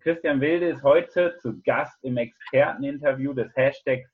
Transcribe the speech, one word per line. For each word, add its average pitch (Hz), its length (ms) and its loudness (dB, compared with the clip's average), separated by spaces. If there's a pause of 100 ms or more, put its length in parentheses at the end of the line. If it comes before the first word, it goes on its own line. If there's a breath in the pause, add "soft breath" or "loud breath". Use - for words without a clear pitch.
Christian 160 400 0
Wilde 170 280 2
ist 135 140 -4
heute 170 580 2
zu 101 220 -8
Gast 135 400 -2
im 127 140 -4
Experteninterview 139 1160 -2
des 120 200 -6
Hashtag 131 600 0